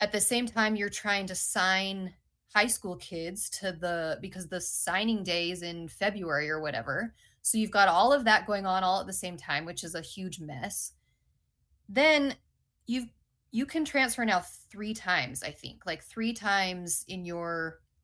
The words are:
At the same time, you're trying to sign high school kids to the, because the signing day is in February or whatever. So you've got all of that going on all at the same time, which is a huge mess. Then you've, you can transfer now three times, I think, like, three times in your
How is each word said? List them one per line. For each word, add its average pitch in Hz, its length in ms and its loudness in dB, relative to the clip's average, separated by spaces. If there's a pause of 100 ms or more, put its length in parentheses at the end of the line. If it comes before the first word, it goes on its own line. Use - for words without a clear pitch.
At 208 100 2
the 208 120 0
same 240 240 4
time, 220 300 2
you're 202 120 -2
trying 202 380 -2
to 185 80 -8
sign 190 800 0 (400)
high 214 120 6
school 190 300 -2
kids 175 540 -6
to 190 220 -2
the, 165 500 -2
because 185 260 -10
the 180 120 -6
signing 208 640 0
day 170 280 0
is 175 120 -6
in 170 260 -8
February 175 600 -2
or 156 120 -2
whatever. 143 540 -4 (280)
So - 160 2
you've 214 120 0
got 196 180 8
all 196 240 8
of 277 120 4
that 214 220 6
going 202 180 0
on 190 180 2
all 185 180 2
at 185 60 -6
the 190 60 -8
same 180 240 -4
time, 156 300 -4
which 175 180 -8
is 165 100 -8
a 165 60 -6
huge 185 400 -10
mess. 151 520 -8 (960)
Then 277 460 6 (520)
you've, 240 220 -2 (420)
you 254 160 0
can 320 180 0
transfer 254 400 2
now 190 180 4 (280)
three 214 240 -6
times, 160 480 -2
I 165 80 -6
think, - 340 -16
like, 165 180 -6
three 226 300 -4
times 185 760 0
in 180 180 -10
your 170 540 -4 (220)